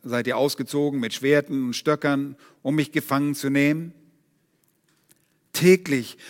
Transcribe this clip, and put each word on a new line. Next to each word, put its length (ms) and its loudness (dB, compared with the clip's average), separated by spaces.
seid 240 -4
ihr 100 -2
ausgezogen 640 -2
mit 140 -4
Schwerten 500 0
und 100 -4
Stöckern, 600 -2
um 140 -2
mich 180 -2
gefangen 420 0
zu 140 -4
nehmen? 460 0
Täglich 640 2